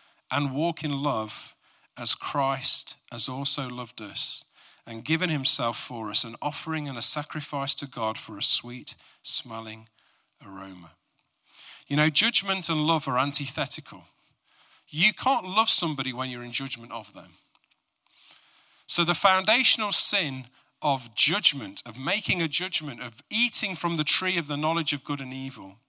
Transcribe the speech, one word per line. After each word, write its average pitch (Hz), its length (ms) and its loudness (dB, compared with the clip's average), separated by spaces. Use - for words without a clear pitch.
and 139 240 2
walk 165 300 0
in 151 80 0
love 131 640 -2
as 120 180 0
Christ - 800 -2
has 117 180 -4
also 135 400 -2
loved 123 320 -10
us, - 420 -6
and 117 200 -10
given 160 240 2
himself 135 500 0
for 113 320 -8
us, 101 120 2
an 113 180 -8
offering 147 480 -4
and 131 80 -6
a 117 40 -6
sacrifice 143 760 -2
to - 120 -6
God 113 300 -2
for 107 200 -12
a 107 60 -2
sweet 123 520 -2
smelling 113 640 -4
aroma." 95 460 -14
You 139 80 0
know, 151 140 6
judgment 190 600 2
and 156 160 2
love 160 220 2
are 127 100 2
antithetical. 135 880 -2
You 190 240 4
can't 254 320 2
love 214 240 2
somebody 135 440 0
when 127 160 -4
you're 123 140 -8
in 120 80 -10
judgment 135 400 -6
of - 220 -10
them. 87 240 -20
So 170 200 0
the 170 100 2
foundational 202 760 4
sin 139 540 0
of 131 340 0
judgment, 123 680 2
of 117 120 -12
making 185 440 0
a 160 80 2
judgment, 151 520 -4
of 120 280 -12
eating 220 460 0
from 170 200 0
the 156 80 2
tree 185 340 4
of 156 100 0
the 147 100 0
knowledge 156 340 4
of 139 140 -2
good 143 160 -2
and 131 120 -6
evil 120 560 -8